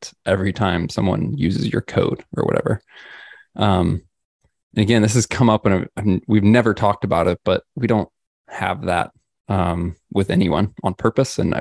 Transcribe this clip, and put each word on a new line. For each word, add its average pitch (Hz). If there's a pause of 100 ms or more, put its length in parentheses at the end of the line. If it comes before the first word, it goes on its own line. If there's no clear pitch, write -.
(240)
every 95
time 90
someone 101
uses 113
your -
code," - (120)
or -
whatever. - (760)
Um, 92 (760)
and 107
again, 107
this 107
has 117
come 120
up 107
and 98
we've 107
never 113
talked 101
about 85
it, 87
but 92 (100)
we 123
don't 107 (380)
have 92
that, 87 (380)
um, 87 (160)
with 98
anyone 95 (120)
on 92
purpose. -
And 87